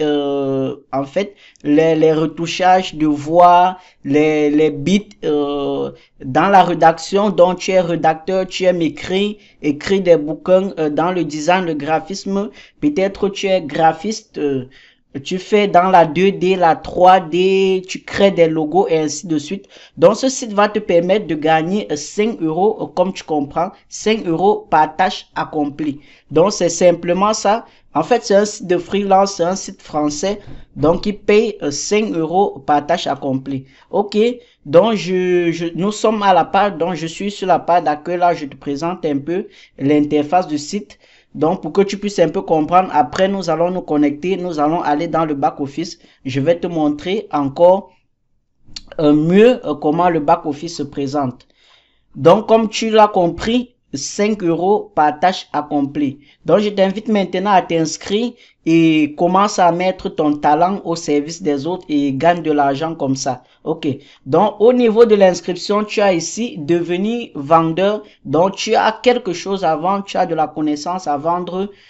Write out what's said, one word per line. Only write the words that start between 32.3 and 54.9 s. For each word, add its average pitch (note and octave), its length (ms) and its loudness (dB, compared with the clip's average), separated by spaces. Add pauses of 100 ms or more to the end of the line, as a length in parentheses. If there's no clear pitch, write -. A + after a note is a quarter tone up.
par D3 200 0
tâche F3+ 200 -2
accomplie. C3+ 580 -4 (260)
Ok, G#3 280 -2 (480)
donc F#3 280 4
je, F3+ 560 0
je, E3 240 -4
nous F#3 160 -2
sommes G#3+ 320 -2
à G3 120 4
la E3 100 4
page, G3 320 0
donc E3+ 180 -2
je D#3+ 120 -6
suis G3 240 -8
sur G3+ 180 -6
la E3 100 4
page E3+ 260 0
d'accueil D#3 340 -4
là, F3 160 2
je D3+ 100 -8
te C3+ 120 -14
présente E3 500 -6
un C#3 120 -2
peu E3+ 300 -6 (300)
l'interface D3 680 2
du D3+ 120 -6
site. - 400 -10 (360)
Donc, D#3+ 260 -2
pour D#3 120 -8
que G3+ 100 4
tu G3 160 -4
puisses G3+ 220 -6
un F3 100 2
peu F#3+ 100 -4
comprendre, E3 500 0
après, F#3+ 380 0
nous F#3+ 220 -4
allons E3 200 0
nous F3+ 120 -6
connecter, D3 560 -2
nous F3 200 -6
allons D#3 220 0
aller D3+ 280 -2
dans D#3+ 180 -2
le D3+ 80 -4
back-office. D3 640 -6 (260)
Je C3+ 160 -4
vais E3+ 180 0
te F3+ 80 -4
montrer D#3+ 640 -4
encore, E3+ 600 2 (1080)
euh, D3 140 4
mieux, F#3+ 520 4
euh, D3 100 -4
comment D#3+ 340 0
le E3 120 0
back-office D#3+ 580 -2
se D3 40 -6
présente. C#3 640 -6 (720)
Donc, F3 320 4
comme A3+ 220 2
tu A3 180 -4
l'as G#3+ 200 6
compris, G#3+ 640 -2 (200)
cinq G#3 480 -4
euros F3+ 520 0